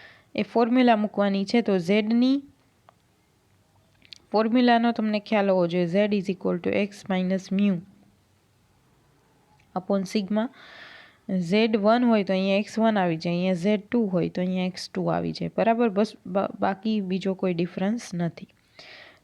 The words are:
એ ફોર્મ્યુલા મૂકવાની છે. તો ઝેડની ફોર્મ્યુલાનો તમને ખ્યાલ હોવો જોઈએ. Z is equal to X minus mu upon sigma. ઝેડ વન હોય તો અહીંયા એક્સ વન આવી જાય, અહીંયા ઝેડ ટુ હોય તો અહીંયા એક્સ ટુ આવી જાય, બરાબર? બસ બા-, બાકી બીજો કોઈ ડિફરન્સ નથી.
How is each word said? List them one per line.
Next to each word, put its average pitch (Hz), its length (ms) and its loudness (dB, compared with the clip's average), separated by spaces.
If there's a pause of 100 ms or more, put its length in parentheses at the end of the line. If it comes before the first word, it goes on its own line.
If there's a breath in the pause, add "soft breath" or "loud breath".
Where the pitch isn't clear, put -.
(360 loud breath)
એ 214 80 -2
ફોર્મ્યુલા 240 520 4
મૂકવાની 202 500 0
છે. 240 160 0
તો 202 160 2
ઝેડની 226 680 2 (1900)
ફોર્મ્યુલાનો 233 600 4
તમને 214 280 -2
ખ્યાલ 202 300 0
હોવો 185 180 4
જોઈએ. 180 180 0
Z 202 240 2
is 202 220 0
equal 180 360 -2
to - 0 -
X 202 220 0 (220)
minus 190 500 -2
mu 202 140 2 (2000)
upon 196 240 -2 (140)
sigma. 214 340 -2 (880 loud breath)
ઝેડ 214 400 2
વન 220 280 4
હોય 220 180 4
તો 190 100 -2
અહીંયા 190 240 0
એક્સ 208 220 -4
વન 220 180 2
આવી 175 200 0
જાય, 170 160 -4
અહીંયા 180 200 0
ઝેડ 202 280 0 (100)
ટુ 233 140 0
હોય 175 240 0
તો 180 120 -6
અહીંયા 185 240 -2
એક્સ - 280 -8
ટુ 180 120 -4
આવી 170 260 -2
જાય, 165 260 -6
બરાબર? 226 320 2
બસ 202 240 0 (140)
બા-, 190 220 -2 (100)
બાકી 202 420 -2
બીજો 190 320 -4
કોઈ 185 200 -2
ડિફરન્સ 185 640 -4
નથી. 170 320 -6 (760 loud breath)